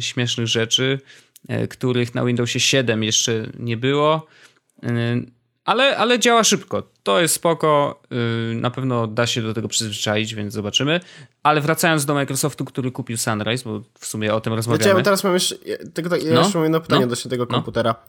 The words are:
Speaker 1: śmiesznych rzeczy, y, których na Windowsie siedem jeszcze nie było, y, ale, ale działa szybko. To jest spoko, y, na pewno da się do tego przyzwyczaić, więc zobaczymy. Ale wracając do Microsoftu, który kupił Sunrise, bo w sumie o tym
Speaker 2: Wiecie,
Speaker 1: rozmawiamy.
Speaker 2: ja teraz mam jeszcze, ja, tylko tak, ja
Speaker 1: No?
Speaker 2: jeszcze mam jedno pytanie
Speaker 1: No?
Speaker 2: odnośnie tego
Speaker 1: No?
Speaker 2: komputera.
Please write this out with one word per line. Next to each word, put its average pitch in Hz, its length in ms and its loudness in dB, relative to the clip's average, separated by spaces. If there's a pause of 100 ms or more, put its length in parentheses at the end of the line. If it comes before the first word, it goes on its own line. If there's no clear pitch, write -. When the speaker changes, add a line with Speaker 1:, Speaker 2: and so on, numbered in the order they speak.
Speaker 1:
śmiesznych 120 440 -2
rzeczy, 117 520 0 (640)
y, - 40 -4
których 120 460 -2
na 123 100 0
Windowsie 120 360 0
siedem 117 440 2
jeszcze 110 420 0 (120)
nie 117 180 -4
było, 147 500 2 (580)
y, - 40 -4 (760)
ale, 247 320 2
ale 233 220 2
działa 233 260 4
szybko. 139 380 -2 (200)
To 196 180 2
jest 160 140 2
spoko, 151 680 2 (500)
y, - 20 -4
na 120 160 0
pewno 123 360 -2
da 117 200 0
się 117 160 -2
do 110 120 -4
tego 107 140 -4
przyzwyczaić, 107 640 -2
więc 104 200 -6
zobaczymy. 127 460 -2 (420)
Ale 151 180 4
wracając 156 440 2
do 147 100 0
Microsoftu, 139 500 -2
który 127 260 -6
kupił 117 260 -8
Sunrise, 110 480 -2
bo 107 180 -8 (160)
w - 80 -14
sumie 107 280 0
o 110 60 2
tym 113 120 -4
Speaker 2:
Wiecie, 113 40 0
Speaker 1:
rozmawiamy. 120 440 4
Speaker 2:
ja 180 40 0
teraz 196 200 2
mam 185 100 2
jeszcze, 180 200 0 (120)
ja, - 100 -4 (180)
tylko 170 160 -4
tak, 170 120 0
ja 160 120 0
Speaker 1:
No? - 60 6
Speaker 2:
jeszcze 185 180 2
mam 160 60 2
jedno 160 160 2
pytanie 151 200 2
Speaker 1:
No? 127 40 4
Speaker 2:
odnośnie 120 260 -4
tego 123 140 -2
Speaker 1:
No? 117 100 -4
Speaker 2:
komputera. 113 400 0 (140)